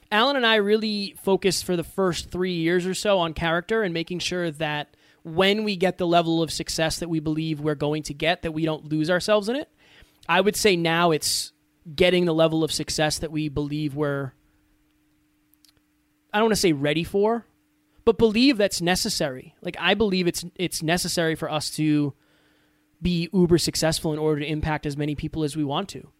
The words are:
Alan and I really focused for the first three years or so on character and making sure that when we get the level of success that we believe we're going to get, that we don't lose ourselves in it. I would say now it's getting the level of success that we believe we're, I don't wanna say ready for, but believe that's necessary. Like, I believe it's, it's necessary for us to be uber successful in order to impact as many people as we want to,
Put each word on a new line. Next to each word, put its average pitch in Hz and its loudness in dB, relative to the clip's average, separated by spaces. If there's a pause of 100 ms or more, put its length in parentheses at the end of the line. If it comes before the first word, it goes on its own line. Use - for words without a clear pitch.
(140)
Alan 247 4
and 254 2
I 220 6
really 208 0
focused 190 2
for 180 -2
the 165 -2
first 185 -2
three 180 -2
years 170 0
or 185 -2
so 196 0
on 165 -2
character 175 -2
and 185 -2
making 165 -6
sure 175 -4
that 147 -6 (280)
when 190 2
we 208 -2
get 180 0
the 185 -2
level 165 4
of 151 -4
success - -4
that 170 -6
we 160 0
believe 156 -4
we're 151 -2
going 147 -4
to 151 -10
get, 151 -2
that 165 -6
we 160 -4
don't 156 -4
lose 156 0
ourselves 196 2
in 240 -2
it. 302 -8 (580)
I 175 4
would 196 2
say 208 4
now 170 2
it's - -2 (420)
getting 180 4
the 165 2
level 160 4
of 151 -2
success 151 -2
that 156 -8
we 156 -2
believe 147 -4
we're, 139 -4 (2000)
I 208 0
don't 220 2
wanna 214 4
say 175 4
ready 151 0
for, 220 0 (580)
but 233 4
believe 233 6
that's 196 0
necessary. 170 -2
Like, 175 -8
I 175 2
believe 190 2
it's, - -4 (120)
it's - -4
necessary 165 0
for 151 -6
us 147 -4
to 147 2 (880)
be 170 0
uber 175 4
successful 160 0
in 151 -4
order 151 0
to 151 -4
impact 151 -4
as 143 -6
many 147 -4
people 156 -6
as 147 -4
we 156 -2
want 151 -4
to, - -16 (120)